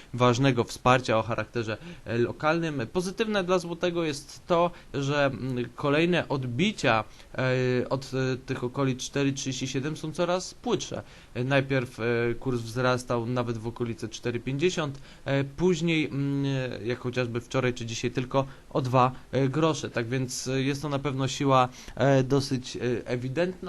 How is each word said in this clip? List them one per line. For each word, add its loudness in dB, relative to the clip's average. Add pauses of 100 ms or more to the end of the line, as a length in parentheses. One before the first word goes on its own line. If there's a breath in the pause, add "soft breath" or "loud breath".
(140 loud breath)
ważnego 4
wsparcia 2
o 2
charakterze, -4 (280 loud breath)
e, -2
lokalnym. 0
Pozytywne 0
dla 4
złotego -2
jest -6
to, 4 (240 loud breath)
że, 2
mm, -2
kolejne 2
odbicia, 2 (300 loud breath)
e, 2
od, -4
e, 0
tych -6
okolic -2
cztery 0
trzydzieści -4
siedem -4
są -6
coraz -2
płytsze. -2 (320 loud breath)
E, -2
najpierw, 0
e, 2
kurs -2
wzrastał 0
nawet -2
w -8
okolice -6
cztery -4
pięćdziesiąt, -2 (240 loud breath)
e, 0
później, 2
mm, -2 (380)
jak -2
chociażby -2
wczoraj 0
czy -6
dzisiaj, -4
tylko 0 (240 loud breath)
o 0
dwa, 4 (200 loud breath)
e, 2
grosze. 0
Tak -2
więc, -4
e, 0
jest -2
to -4
na 0
pewno -2
siła, 4 (260 loud breath)
e, 6
dosyć, 0
e, -8 (260)
ewidentna. -4